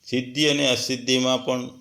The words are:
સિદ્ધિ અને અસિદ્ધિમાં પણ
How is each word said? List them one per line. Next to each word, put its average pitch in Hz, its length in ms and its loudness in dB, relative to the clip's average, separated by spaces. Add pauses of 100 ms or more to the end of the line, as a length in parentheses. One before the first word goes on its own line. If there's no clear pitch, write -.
સિદ્ધિ 127 420 -2
અને 143 220 2
અસિદ્ધિમાં 127 760 0
પણ 127 260 -4 (100)